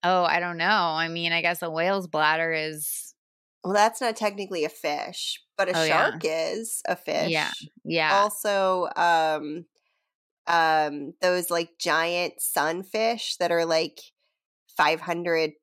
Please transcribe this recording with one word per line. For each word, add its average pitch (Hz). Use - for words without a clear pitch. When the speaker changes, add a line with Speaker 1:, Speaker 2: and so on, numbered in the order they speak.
Speaker 1:
Oh, 180
I 165
don't 175
know. 165
I 165
mean, 170
I 170
guess 170
a 170
whale's 180
bladder 156
is 156
Speaker 2:
Well, 180
that's 214
not 233
technically 196
a 156
fish, -
but 190
a 180
Speaker 1:
Oh, 160
yeah. 160
Speaker 2:
shark 165
is 165
a 180
fish. 160
Speaker 1:
Yeah, 156
yeah. 160
Speaker 2:
Also, 196
um, 160
um, 156
those, 180
like, 170
giant 170
sunfish 190
that 175
are, 170
like, 160
five 160
hundred 165